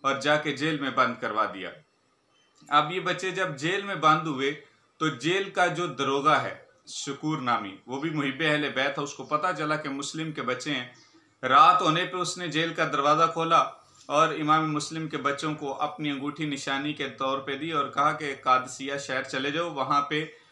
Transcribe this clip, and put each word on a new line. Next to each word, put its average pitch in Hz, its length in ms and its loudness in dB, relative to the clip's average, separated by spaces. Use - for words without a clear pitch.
और 131 160 0
जाके 147 320 2
जेल 147 260 -2
में 135 160 -4
बंद 120 260 2
करवा 107 240 0
दिया। 92 240 -8
अब 151 100 -4
ये 180 80 -4
बच्चे 180 320 -2
जब 165 240 -4
जेल 175 280 -2
में 196 180 -6
बंद 156 200 6
हुए, 139 300 -2
तो 156 100 2
जेल 170 400 -2
का 180 180 2
जो 165 200 -2
दरोगा 139 480 2
है, 123 320 -4
शकूर 156 500 -6
नामी, 110 480 -2
वो 123 100 -8
भी 151 120 -4
मुहिब 143 320 -2
अहले 147 280 2
बैत 131 280 -2
है, 147 60 -4
उसको 139 200 -10
पता 151 280 0
चला 151 240 -2
कि 151 140 -6
मुस्लिम 143 420 -6
के 147 100 -8
बच्चे 127 300 -4
हैं। 123 220 -6
रात 151 380 8
होने 170 220 2
पे 180 140 -4
उसने 175 300 -4
जेल 160 260 0
का 160 120 0
दरवाज़ा 147 420 4
खोला 165 540 2
और 151 240 4
इमाम 156 360 2
मुस्लिम 156 380 -4
के 156 100 -6
बच्चों 143 380 -2
को 147 140 -6
अपनी 147 400 -4
अंगूठी 143 360 -4
निशानी 143 480 -4
के 147 100 -6
तौर 131 340 -2
पे 135 180 -6
दी 156 160 -6
और 143 180 0
कहा 143 220 2
कि 151 240 -6
"कादसिया 135 640 0
शहर 135 280 -4
चले 139 260 -2
जाओ, 170 180 -2
वहाँ 143 400 0
पे 156 240 -4